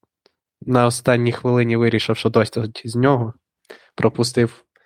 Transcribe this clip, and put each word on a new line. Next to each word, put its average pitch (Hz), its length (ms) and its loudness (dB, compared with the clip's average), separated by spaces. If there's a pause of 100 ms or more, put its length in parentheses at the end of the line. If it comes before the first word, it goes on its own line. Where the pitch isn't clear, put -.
(600)
на 123 240 2
останній 120 460 0
хвилині 120 440 0
вирішив, 113 420 0
що 113 120 -2
досить 110 560 -2
з 113 100 -10
нього. 123 380 0 (600)
Пропустив 117 680 -2 (220)